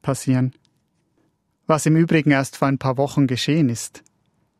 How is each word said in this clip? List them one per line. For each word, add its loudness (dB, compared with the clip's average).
passieren. -2
Was 0
im 4
Übrigen 2
erst 0
vor 0
ein 0
paar -4
Wochen 0
geschehen 0
ist. -10